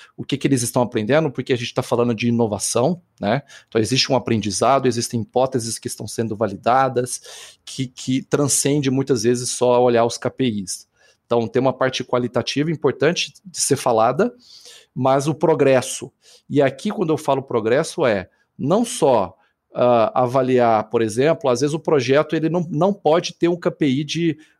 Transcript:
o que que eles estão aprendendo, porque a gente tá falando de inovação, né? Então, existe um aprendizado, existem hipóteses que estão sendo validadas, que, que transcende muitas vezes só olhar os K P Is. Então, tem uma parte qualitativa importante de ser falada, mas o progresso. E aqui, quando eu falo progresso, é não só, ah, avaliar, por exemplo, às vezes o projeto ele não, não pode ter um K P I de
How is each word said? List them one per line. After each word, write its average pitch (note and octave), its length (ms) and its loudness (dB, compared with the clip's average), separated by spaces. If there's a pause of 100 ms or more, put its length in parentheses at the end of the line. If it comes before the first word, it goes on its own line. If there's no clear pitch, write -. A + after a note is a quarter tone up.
(160)
o A#2 80 -12
que - 140 -4
que D3 100 -2
eles C3+ 140 2
estão B2 220 0
aprendendo, B2 480 0
porque C3+ 220 -4
a - 20 2
gente A#2 180 -8
tá B2+ 80 -2
falando A#2+ 320 0
de A#2 140 -2
inovação, A#2 720 0 (180)
né? G#2+ 220 -2 (260)
Então, A2+ 140 -2
existe B2+ 300 -2
um C3+ 40 2
aprendizado, A#2 720 0
existem A#2 340 -4
hipóteses A#2+ 580 -2
que - 80 -10
estão A#2+ 200 -10
sendo A2 280 -6
validadas, B2 1300 -4
que, C3 220 -8
que C3 340 -4
transcende C#3 680 0
muitas C3 320 0
vezes B2 260 0
só B2 320 2
olhar A#2+ 240 4
os A#2 140 -4
K B2+ 100 -4
P C3 160 -4
Is. G#2 420 -6 (380)
Então, A#2 220 0
tem B2 140 0
uma C3 120 2
parte C3 300 -2
qualitativa B2 640 -2
importante D3 640 -2 (100)
de - 160 -16
ser - 180 0
falada, C3 540 2 (640)
mas C3 320 0
o D#3+ 80 0
progresso. C3+ 800 2 (380)
E C#3 120 2
aqui, C3+ 300 -2
quando E3+ 220 -2
eu C#3+ 40 0
falo C3+ 240 0
progresso, C3 640 0
é G2+ 240 0 (300)
não F#3 240 0
só, B2 540 0 (360)
ah, B2 500 2
avaliar, A#2+ 680 2
por A#2 120 0
exemplo, C3 480 0
às B2 120 0
vezes D3 120 0
o D#3+ 60 -6
projeto D3+ 560 2
ele D#3+ 140 0
não, E3 200 -2
não F3 240 0
pode D#3 420 0
ter E3 120 0
um F3 80 0
K E3+ 160 -4
P - 160 -2
I C3+ 160 0
de D#3 340 -2 (220)